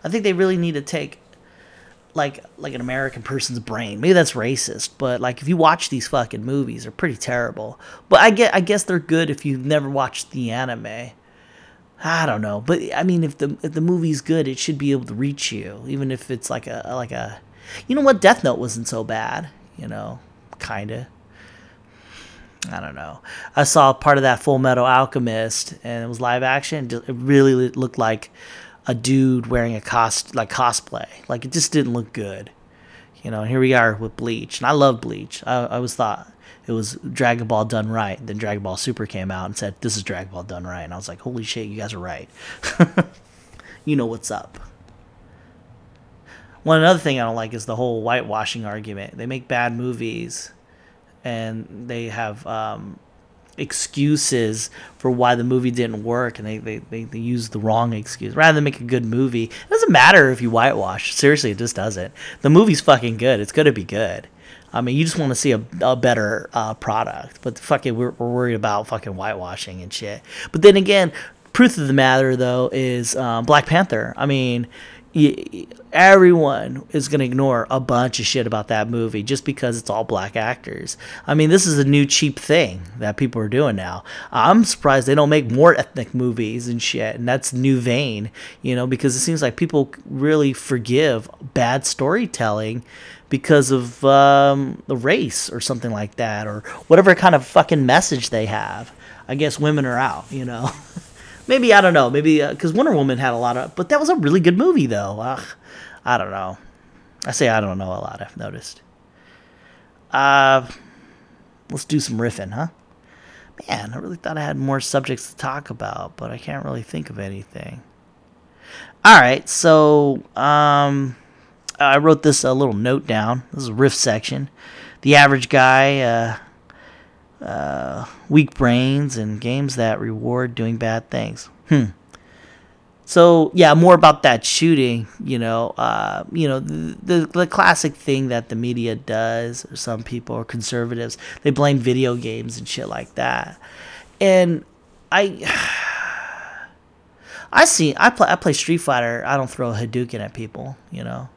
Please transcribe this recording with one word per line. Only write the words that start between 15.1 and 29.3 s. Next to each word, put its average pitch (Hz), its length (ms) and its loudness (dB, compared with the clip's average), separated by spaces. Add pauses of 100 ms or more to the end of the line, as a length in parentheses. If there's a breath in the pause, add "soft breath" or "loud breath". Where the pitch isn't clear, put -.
reach 139 360 -6
you, 101 360 -12
even 139 240 -6
if 127 200 -10
it's 120 200 -10
like 120 160 -8
a, 113 240 -12
like 123 220 -8
a, 113 280 -10 (460 loud breath)
you 254 80 -4
know 302 80 -2
what? 262 180 4
Death - 220 4
Note 127 160 0
wasn't 117 300 -8
so 113 160 -6
bad, 113 440 -8 (300)
you 120 80 -14
know, 107 320 -12 (400)
kinda. 113 480 -10 (1700 loud breath)
I 87 80 -10
don't 71 160 -14
know. 78 240 -16 (340 loud breath)
I 147 100 2
saw 139 280 6
part 143 260 4
of 135 40 2
that 127 200 2
Full 139 160 2
Metal 127 260 2
Alchemist, 123 920 0 (100)
and 117 180 -8
it 117 60 -10
was 120 120 -12
live 123 220 -2
action. 135 480 -2
It 117 180 -8
really 131 600 4
looked 127 280 -6
like 110 340 -2 (580 loud breath)
a 127 60 -2
dude 127 520 0